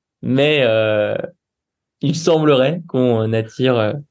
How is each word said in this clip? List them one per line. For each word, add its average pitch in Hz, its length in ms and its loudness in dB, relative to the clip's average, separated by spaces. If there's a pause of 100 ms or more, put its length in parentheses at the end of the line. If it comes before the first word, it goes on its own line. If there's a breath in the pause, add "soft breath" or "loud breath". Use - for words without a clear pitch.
(220)
Mais, 139 420 0
euh, 107 520 0 (840)
il 143 140 -2
semblerait 156 720 2
qu'on 117 460 0
attire, 120 440 -2
euh, 107 160 -2 (180)